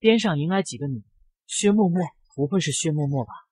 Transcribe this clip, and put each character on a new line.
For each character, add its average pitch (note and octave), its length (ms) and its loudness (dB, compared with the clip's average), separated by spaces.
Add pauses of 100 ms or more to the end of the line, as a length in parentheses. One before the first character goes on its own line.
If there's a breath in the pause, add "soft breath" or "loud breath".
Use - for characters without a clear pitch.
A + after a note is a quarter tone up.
边 A3 180 4
上 G3+ 200 0
迎 D3+ 100 -2
来 F#3+ 140 0
几 B2+ 160 -8
个 C#3+ 100 -6
女 B2+ 100 -4
的 G#2 80 -16 (400)
，“薛 - 240 0
默 G#3 180 4
默， F3+ 140 0 (320)
不 C#3+ 140 -2
会 G3 100 0
是 D3+ 140 -2
薛 - 180 -2
默 D3+ 160 0
默 C#3 180 -2
吧？ - 80 -16 (180)